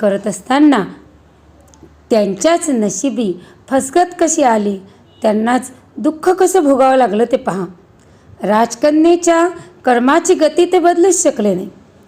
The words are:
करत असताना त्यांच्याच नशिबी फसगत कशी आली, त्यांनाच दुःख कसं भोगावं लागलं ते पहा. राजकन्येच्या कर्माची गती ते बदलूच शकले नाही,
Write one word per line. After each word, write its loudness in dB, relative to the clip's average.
करत -2
असताना 2
त्यांच्याच 0
नशिबी -4
फसगत 0
कशी 0
आली, 0
त्यांनाच -2
दुःख -2
कसं 2
भोगावं 4
लागलं 0
ते 2
पहा. -8
राजकन्येच्या 2
कर्माची 2
गती 0
ते 2
बदलूच 2
शकले 0
नाही, -8